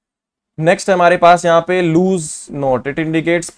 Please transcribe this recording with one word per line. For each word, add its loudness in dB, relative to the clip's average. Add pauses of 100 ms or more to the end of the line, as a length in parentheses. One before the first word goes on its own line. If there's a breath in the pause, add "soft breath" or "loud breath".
(600)
नेक्स्ट -2
हमारे 2
पास 4
यहाँ 2
पे 0
loose -2
knot, -2
it -8
indicates -2